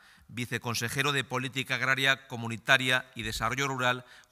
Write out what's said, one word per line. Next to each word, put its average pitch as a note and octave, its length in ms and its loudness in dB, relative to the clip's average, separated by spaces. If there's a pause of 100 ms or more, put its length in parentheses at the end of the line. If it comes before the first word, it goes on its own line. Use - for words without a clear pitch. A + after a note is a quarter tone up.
(280)
viceconsejero A#2+ 840 -2
de C3+ 120 0
Política B2+ 500 -4
Agraria, C3 520 0
Comunitaria B2+ 880 2
y A#2 80 -8
Desarrollo A#2+ 460 -2
Rural, B2 380 0 (260)